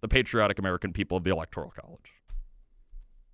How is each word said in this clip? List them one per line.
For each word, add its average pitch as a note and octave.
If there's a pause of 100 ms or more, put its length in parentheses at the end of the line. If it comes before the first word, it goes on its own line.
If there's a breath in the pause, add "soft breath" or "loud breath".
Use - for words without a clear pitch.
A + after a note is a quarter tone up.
the A2+
patriotic A2
American F#2
people F#2+
of F2
the F#2
Electoral D#2+
College. - (1200)